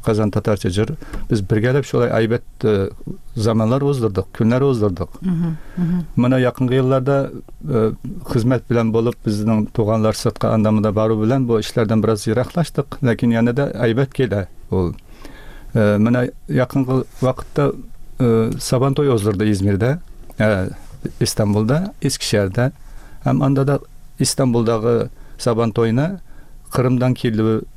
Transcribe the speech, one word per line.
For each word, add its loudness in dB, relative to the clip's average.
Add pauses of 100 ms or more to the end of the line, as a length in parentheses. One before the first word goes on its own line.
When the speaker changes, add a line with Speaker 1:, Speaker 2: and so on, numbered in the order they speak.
Speaker 1:
казан 2
татарча 0
җыр. 0 (360)
Без 2
бергәләп 0
шулай 0
әйбәт, 0 (180)
э, 2 (460)
заманнар 2
уздырдык, 0 (100)
көннәр 4
уздырдык. 0
Speaker 2:
Мгм, -2 (220)
мгм. 0 (120)
Speaker 1:
Менә 4
якынкы 0
елларда, 2 (360)
э, 2 (380)
хезмәт 0
белән 2
булып, 0
безнең 0
туганнар 2
сыртка 0
анда-монда 4
бару 2
белән 2
бу 2
эшләрдән 0
бераз 0
ераклаштык, -2
ләкин 2
янә 2
дә 0
әйбәт 0
килә 0 (220)
ул. 0 (800)
Э, 4
менә 2 (160)
якынкы 0 (160)
вакытта, 0 (460)
э, 4
Сабан 0
той 2
уздырды 2
Измирдә, 2 (380)
э, 2 (500)
Истанбулда, 0
Искешәһәрдә. 0 (540)
Һәм 2
анда 2
да 2 (400)
Истанбулдагы 2 (280)
Сабан 2
тоена 0 (500)
Кырымдан 2
килү 2 (140)